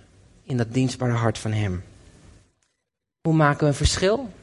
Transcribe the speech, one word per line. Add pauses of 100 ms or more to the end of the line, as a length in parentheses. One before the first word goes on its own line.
(420)
in
dat
dienstbare
hart
van
Hem. (1400)
Hoe
maken
we
een
verschil? (100)